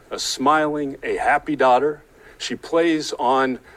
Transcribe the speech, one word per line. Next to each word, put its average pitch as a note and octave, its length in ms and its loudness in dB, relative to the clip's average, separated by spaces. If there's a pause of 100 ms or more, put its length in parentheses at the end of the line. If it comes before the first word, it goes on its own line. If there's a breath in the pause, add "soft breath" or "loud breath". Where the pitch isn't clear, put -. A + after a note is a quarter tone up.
(100)
a - 80 -8
smiling, D3 840 0
a A2 140 -4
happy C#3 400 -2
daughter. D3 480 2 (320 loud breath)
She - 180 -10
plays D#3+ 600 0
on C3 440 0 (180 loud breath)